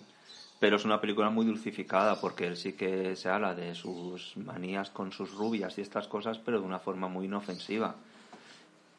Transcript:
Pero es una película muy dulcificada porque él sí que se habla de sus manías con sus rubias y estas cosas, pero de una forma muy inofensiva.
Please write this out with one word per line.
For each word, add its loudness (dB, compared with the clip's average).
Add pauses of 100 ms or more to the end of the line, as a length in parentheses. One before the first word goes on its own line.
(600)
Pero 8
es -2
una 4
película 4
muy 4
dulcificada 2
porque -2
él -4
sí -4
que 0
se -2
habla 2
de -6
sus -8
manías -4
con -6
sus -8
rubias 0
y -2
estas -4
cosas, -2
pero 0
de -2
una -4
forma -4
muy -4
inofensiva. -2 (1040)